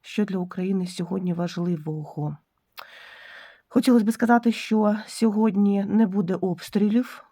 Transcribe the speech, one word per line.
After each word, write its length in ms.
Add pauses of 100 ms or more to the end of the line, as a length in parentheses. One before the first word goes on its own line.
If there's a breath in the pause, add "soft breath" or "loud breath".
(160)
Що 100
для 120
України 500
сьогодні 460
важливого? 1040 (1300 loud breath)
Хотілося 380
б 60
сказати, 400
що 440 (120)
сьогодні 800
не 220
буде 280
обстрілів. 960